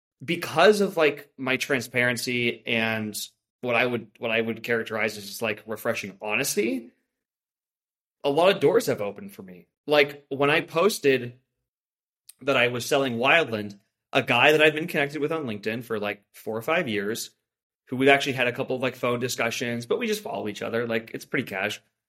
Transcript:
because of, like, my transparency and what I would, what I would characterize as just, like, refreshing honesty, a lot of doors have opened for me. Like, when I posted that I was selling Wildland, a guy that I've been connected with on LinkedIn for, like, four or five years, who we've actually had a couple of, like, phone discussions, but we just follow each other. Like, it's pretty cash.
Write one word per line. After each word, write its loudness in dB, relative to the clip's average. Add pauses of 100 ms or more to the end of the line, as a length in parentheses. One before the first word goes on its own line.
(240)
because 4
of, 0
like, 2
my -2
transparency 0
and -2 (420)
what -2
I 2
would, -2 (120)
what -4
I 0
would -4
characterize -2
as -14
just, -10
like, -4
refreshing -6
honesty, -2 (1300)
a 0
lot 6
of -4
doors 4
have -2
opened -8
for -18
me. -20 (200)
Like, 2
when 0
I 2
posted 0 (1080)
that 2
I 4
was -4
selling 0
Wildland, 0 (360)
a 2
guy 6
that 6
I've 6
been -4
connected -2
with -2
on -4
LinkedIn -6
for, -6
like, -6 (120)
four -8
or -6
five -2
years, -4 (580)
who -6
we've 4
actually 4
had 0
a 0
couple -4
of, -6
like, -2
phone -2
discussions, -4
but 0
we -4
just -4
follow -8
each -8
other. -4
Like, -4
it's -10
pretty -4
cash. -4 (260)